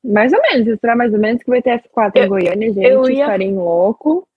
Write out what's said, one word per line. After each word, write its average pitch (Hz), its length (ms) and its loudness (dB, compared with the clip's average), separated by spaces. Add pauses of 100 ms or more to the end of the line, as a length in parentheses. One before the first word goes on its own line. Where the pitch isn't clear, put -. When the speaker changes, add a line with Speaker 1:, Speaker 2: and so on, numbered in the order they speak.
Speaker 1:
Mais 226 300 2
ou 494 80 2
menos, 294 260 0
respirar 233 300 -2
mais 240 160 0
ou 208 60 0
menos, 220 220 0
que - 80 -8
vai 247 120 2
ter 254 100 -2
F 240 180 -4
quatro 208 300 0
em 202 60 4
Speaker 2:
Eu, 196 40 -4
Speaker 1:
Goiânia, 196 440 -2
gente. 190 120 -2
Speaker 2:
eu 262 240 4
ia 269 140 -2
Speaker 1:
Estarei 196 240 -2
em 196 80 -4
loco. 190 800 -2